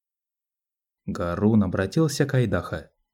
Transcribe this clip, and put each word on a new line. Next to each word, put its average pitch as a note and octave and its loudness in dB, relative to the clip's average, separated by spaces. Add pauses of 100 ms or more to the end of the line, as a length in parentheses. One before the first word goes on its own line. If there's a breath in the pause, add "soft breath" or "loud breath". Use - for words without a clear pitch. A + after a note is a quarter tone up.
(1040)
Гарун F#2 2
обратился G2 0
к C3+ -4
Айдаха. F#2 -2 (220)